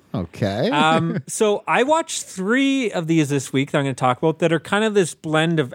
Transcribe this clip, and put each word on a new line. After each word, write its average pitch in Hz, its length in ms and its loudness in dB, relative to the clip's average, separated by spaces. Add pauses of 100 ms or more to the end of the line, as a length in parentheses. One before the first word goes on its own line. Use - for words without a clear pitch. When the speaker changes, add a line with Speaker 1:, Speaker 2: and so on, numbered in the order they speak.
(140)
Speaker 1:
okay. 104 560 -2
Speaker 2:
Um, 165 540 0
Speaker 1:
<laughs> - 40 -20
Speaker 2:
so 208 400 0
I 175 160 2
watched 320 400 0
three 262 680 0
of 175 160 -4
these 156 220 2
this 139 220 -2
week 139 200 0
that 156 80 0
I'm 143 60 0
gonna 135 100 -4
talk 127 240 0
about 160 200 0
that 165 140 2
are 170 60 0
kind 202 260 -2
of 214 80 0
this 196 220 0
blend 160 440 0
of 135 160 -4